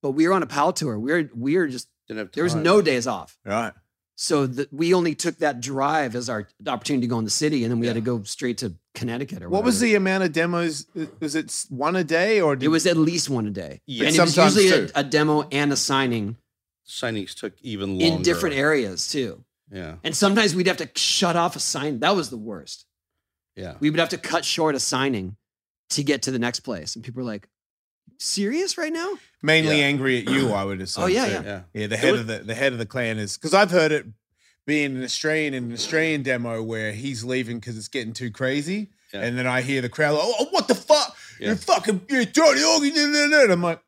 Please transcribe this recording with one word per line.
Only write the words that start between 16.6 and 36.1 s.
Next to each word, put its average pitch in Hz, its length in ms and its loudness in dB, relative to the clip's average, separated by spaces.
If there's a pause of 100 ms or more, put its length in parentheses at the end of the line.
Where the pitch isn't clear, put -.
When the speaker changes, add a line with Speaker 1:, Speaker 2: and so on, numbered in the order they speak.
Speaker 2:
Signings 110 480 -6
took - 280 -10
even 98 360 -6
longer. 165 180 2
Speaker 1:
in 151 60 -4
different 170 340 0
areas 135 540 0
too. 127 320 -6 (300)
Speaker 2:
Yeah. 85 220 -10 (100)
Speaker 1:
And 160 100 -6
sometimes 202 400 4
we'd 180 120 2
have 180 120 0
to 160 180 -8
shut - 400 0
off 170 200 0
a 135 40 -8
sign. 139 400 -4
That 170 140 4
was 165 140 -2
the 123 80 -12
worst. 104 480 -14 (720)
Speaker 2:
Yeah. 90 240 -12
Speaker 1:
We 147 80 2
would 156 120 2
have 165 100 2
to 180 80 -4
cut - 260 -4
short 156 300 0
a 131 60 -4
signing 123 560 -2 (540)
to 151 140 -2
get 139 180 0
to 135 80 -4
the 131 100 -2
next 120 200 -4
place. 92 340 -8
And 110 100 -16
people 127 180 -10
were 123 80 -6
like, 104 180 -12 (680)
"Serious 254 580 -2
right 320 160 -4
now?" 330 160 -4 (340)
Speaker 3:
Mainly 156 360 4
Speaker 2:
Yeah. 143 80 4
Speaker 3:
angry 135 320 2
at 107 100 -4
you, 131 240 2
I 98 120 0
would 98 160 -4
assume, 95 240 -4
Speaker 1:
Oh, - 20 2
yeah, 214 200 2
Speaker 3:
too. - 60 -2
Speaker 1:
yeah. - 100 -4
Speaker 2:
Yeah. 101 200 -10 (100)
Speaker 3:
Yeah, 107 140 -6
the 107 80 -4
Speaker 2:
It 107 60 -2
Speaker 3:
head 135 120 4
Speaker 2:
was 120 100 2
Speaker 3:
of 113 40 -6
the, 110 140 -6
the 110 140 -8
head 131 180 0
of 120 60 -8
the 113 80 -4
clan 113 320 -4
is, 104 180 -6
'cause 156 180 -2
I've 196 160 6
heard 160 220 4
it 147 140 -2 (600)
being 143 300 -2
an 127 80 -6
Australian, 151 500 -2
in 123 100 -6
an 120 80 -8
Australian 156 520 0